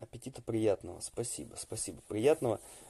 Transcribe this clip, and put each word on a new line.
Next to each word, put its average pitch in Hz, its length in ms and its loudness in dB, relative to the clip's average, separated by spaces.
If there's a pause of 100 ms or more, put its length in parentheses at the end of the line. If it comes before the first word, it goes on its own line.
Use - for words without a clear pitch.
Аппетита 120 420 -12
приятного. 107 580 2
Спасибо, - 560 -6
спасибо. - 500 -6
Приятного. 117 540 4 (300)